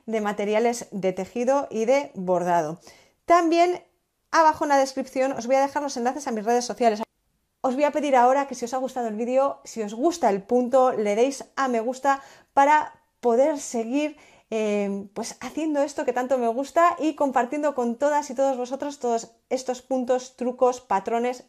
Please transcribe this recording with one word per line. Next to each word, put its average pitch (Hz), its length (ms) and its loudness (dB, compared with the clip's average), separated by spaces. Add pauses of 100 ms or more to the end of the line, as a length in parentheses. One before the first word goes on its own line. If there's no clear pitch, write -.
de 226 120 -2
materiales 214 680 -2
de 185 240 -2
tejido 240 560 -2
y 220 160 -4
de 277 300 0
bordado. 175 640 0 (460)
También 339 580 2 (480)
abajo 311 340 4
en 294 40 -2
la 277 80 4
descripción 269 560 0
os 220 120 -8
voy 262 120 2
a 269 40 4
dejar 277 220 -2
los 277 120 -8
enlaces 254 320 -4
a 254 40 -4
mis 214 120 -4
redes 240 220 0
sociales. 220 380 0 (600)
Os 254 120 0
voy 285 80 2
a 285 80 2
pedir 285 240 0
ahora 254 320 4
que 247 80 -10
si 240 100 -8
os 240 80 -8
ha 262 40 -4
gustado 254 300 -4
el 214 80 -6
vídeo, 254 480 0
si 220 200 -10
os 208 100 -8
gusta 247 380 0
el 196 100 -2
punto, 247 520 2
le 208 220 0
deis 262 300 0 (100)
a 269 120 0
me 240 120 0
gusta 262 420 -2 (340)
para 294 440 4 (200)
poder 269 400 2
seguir, 269 580 -4 (320)
eh, 202 640 -2
pues 226 280 -10
haciendo 285 420 -2
esto 294 200 -4
que 254 80 0
tanto 254 280 0
me 233 80 0
gusta 277 520 2
y 311 140 0
compartiendo 285 640 0
con 240 220 -2
todas 285 340 0
y - 20 -8
todos 269 240 0
vosotros 269 400 -8
todos 233 360 -4 (160)
estos 254 340 -6
puntos, 254 540 -2
trucos, 247 440 0
patrones, 233 680 -4